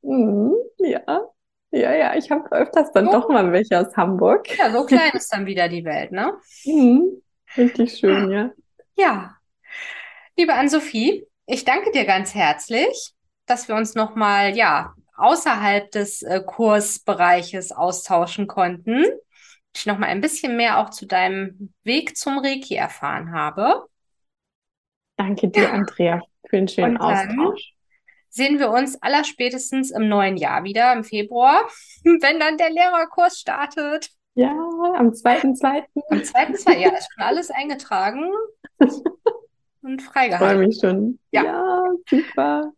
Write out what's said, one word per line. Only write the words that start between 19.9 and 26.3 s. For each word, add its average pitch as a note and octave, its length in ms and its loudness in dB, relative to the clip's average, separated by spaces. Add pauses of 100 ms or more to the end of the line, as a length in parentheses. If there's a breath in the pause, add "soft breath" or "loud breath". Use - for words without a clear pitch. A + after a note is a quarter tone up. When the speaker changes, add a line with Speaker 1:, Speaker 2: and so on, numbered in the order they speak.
Speaker 2:
mal G#3+ 80 -2
ein G3+ 140 -2
bisschen C4+ 360 -4
mehr A3+ 220 0
auch G#3 120 -2
zu - 160 -16
deinem F#3+ 680 -4 (120)
Weg C4+ 320 -4
zum C#4 220 -4
Reiki C4+ 380 -6
erfahren E3 560 -8
habe. E3 540 -2 (1300)
Speaker 1:
Danke G3 320 -2
dir, G4+ 160 2
Speaker 2:
Ja. - 80 0
Speaker 1:
Andrea, F3 480 -2 (280)